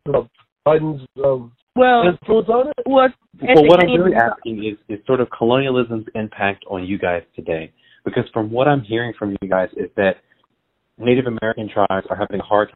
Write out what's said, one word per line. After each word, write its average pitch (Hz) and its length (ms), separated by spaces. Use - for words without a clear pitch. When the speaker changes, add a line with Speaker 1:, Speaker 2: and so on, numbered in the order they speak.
Speaker 1:
about - 240
Biden's, 156 400
um, 131 300
Speaker 2:
Well, 247 320
Speaker 1:
influence 220 400
on 247 220
it? 294 40
Speaker 2:
well, 262 240
Speaker 3:
Well, 156 260
what 180 160
I'm 170 60
Speaker 2:
at 165 80
the - 20
Speaker 3:
really 180 140
Speaker 2:
end 120 80
Speaker 3:
asking 113 420
is, 107 140
is 104 180
sort 131 140
of 120 80
colonialism's 120 680
impact 107 540
on 92 160
you 95 120
guys 87 260
today. 80 380
Because 117 260
from 110 180
what 127 200
I'm 139 120
hearing 113 380
from 101 220
you 98 80
guys 92 260
is 92 220
that 98 200
Native 123 280
American 113 420
tribes 98 420
are 92 60
having 101 240
a 92 40
hard 104 320